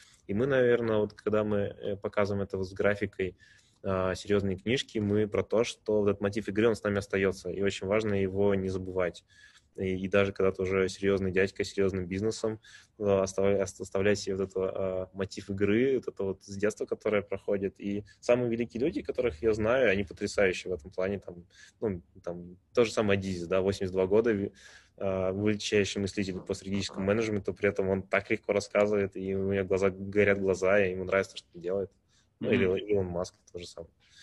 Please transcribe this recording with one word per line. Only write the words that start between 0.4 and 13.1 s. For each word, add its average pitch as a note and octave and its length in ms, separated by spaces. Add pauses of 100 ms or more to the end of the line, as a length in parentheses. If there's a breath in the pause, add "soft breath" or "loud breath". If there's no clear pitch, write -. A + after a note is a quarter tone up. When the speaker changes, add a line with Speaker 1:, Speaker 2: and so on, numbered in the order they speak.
Speaker 1:
наверное, A#2+ 520
вот G#2+ 140
когда G#2+ 320
мы, G#2 140
э, G2+ 380
показываем G2+ 460
это G2 140
вот F#2+ 120
с G2 40
графикой, G2+ 640 (460 soft breath)
э, F#2 320
серьёзные G2 420
книжки, - 420
мы G#2 280
про G2 160
то, G#2+ 220
что - 360
вот G2+ 80
этот G2 120
мотив G2+ 280
игры, G#2+ 200
он A2 60
с - 80
нами G2+ 160
остаётся, F#2+ 520
и F#2 120
очень G2 240
важно G#2+ 280
его G2 400
не F#2+ 140
забывать. F#2 560 (520 soft breath)
И, F#2+ 280
и F#2+ 40
даже G2 240
когда F#2+ 180
ты F#2+ 120
уже F#2+ 260
серьёзный G2 420
дядька F#2+ 320
с G2 60
серьёзным F#2 380
бизнесом, G#2+ 520 (400 soft breath)
э, G#2+ 60
оставля-, G2 580